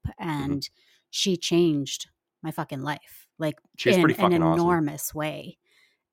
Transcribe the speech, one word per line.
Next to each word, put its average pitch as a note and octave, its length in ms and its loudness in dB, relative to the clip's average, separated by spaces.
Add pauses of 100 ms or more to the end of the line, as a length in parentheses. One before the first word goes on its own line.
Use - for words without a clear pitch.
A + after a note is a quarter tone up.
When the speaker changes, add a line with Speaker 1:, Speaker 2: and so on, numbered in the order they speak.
Speaker 1:
Mm-hmm. - 220 -8
Speaker 2:
and C#3+ 400 -4 (400)
she - 260 0
changed E3 720 0 (340)
my D#3+ 100 -8
fucking C#3+ 300 -8
life, - 460 -10 (100)
like, D#3 200 -4 (200)
Speaker 1:
She's - 200 4
Speaker 2:
in F3 60 6
Speaker 1:
pretty E3 120 4
Speaker 2:
an - 60 -4
Speaker 1:
fucking F3 220 4
awesome. E3 180 4
Speaker 2:
enormous D#3+ 520 0
way. D3+ 440 -8 (560)